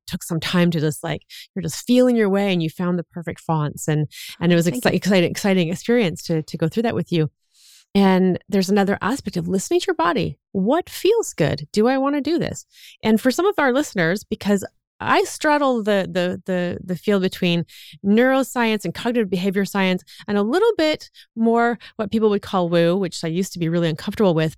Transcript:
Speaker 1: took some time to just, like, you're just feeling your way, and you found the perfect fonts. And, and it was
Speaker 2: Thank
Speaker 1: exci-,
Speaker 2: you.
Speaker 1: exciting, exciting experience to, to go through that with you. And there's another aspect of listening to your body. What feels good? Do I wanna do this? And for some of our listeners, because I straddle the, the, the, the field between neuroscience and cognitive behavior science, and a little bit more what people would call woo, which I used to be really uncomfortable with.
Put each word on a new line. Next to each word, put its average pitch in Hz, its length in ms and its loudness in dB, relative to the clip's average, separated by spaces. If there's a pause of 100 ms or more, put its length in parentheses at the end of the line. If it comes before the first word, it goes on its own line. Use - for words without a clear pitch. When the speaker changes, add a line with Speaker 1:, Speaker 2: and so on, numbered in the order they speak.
Speaker 1:
took - 160 -10
some 165 160 -4
time 175 320 2
to 165 80 -2
just, 151 240 -2
like, 160 200 -8 (320)
you're 185 80 -8
just - 220 -8
feeling 247 300 4
your 214 140 2
way, 196 240 2
and 175 80 0
you 156 80 -2
found 175 300 -2
the 160 40 -6
perfect - 380 -12
fonts. 151 460 -4
And, 151 200 0 (320)
and 175 140 2
it - 20 6
was 170 120 4
Speaker 2:
Thank 247 160 -2
Speaker 1:
exci-, - 80 2
Speaker 2:
you. 202 60 2
Speaker 1:
exciting, 180 340 2
exciting 185 380 0
experience 185 540 -2
to, 160 200 -2
to - 140 -10
go 160 120 0
through 226 140 -2
that 233 120 -2
with 165 160 -4
you. 156 200 0 (640)
And 185 420 4 (100)
there's 196 220 0
another 196 320 2
aspect 208 340 -4
of 175 140 -6
listening 190 320 0
to - 60 -8
your 359 80 0
body. 247 420 -2 (140)
What 233 380 0
feels 415 440 0
good? 147 400 -2
Do 214 140 2
I 269 100 2
wanna 277 240 0
do 311 160 -2
this? - 280 -6 (380)
And 220 160 4
for 254 120 2
some 349 160 -2
of 403 100 0
our 277 160 2
listeners, 202 500 -2
because 202 400 -2 (380)
I 339 240 2
straddle 285 580 0
the, 196 260 0
the, 180 360 -4
the, 180 360 -4
the 180 140 -8
field 202 280 0
between 175 420 0 (400)
neuroscience 233 800 2
and 170 80 -4
cognitive 233 360 -2
behavior 190 360 -2
science, 185 380 0 (220)
and 208 120 -2
a 202 60 2
little 370 340 2
bit 311 320 -2 (260)
more 233 440 2 (180)
what 214 140 -6
people 220 180 2
would 202 140 -2
call 180 260 0
woo, 170 260 4
which 185 300 -4
I - 20 -2
used 175 260 -2
to 175 60 -8
be 165 80 -2
really 170 220 0
uncomfortable 190 460 0
with. 160 220 0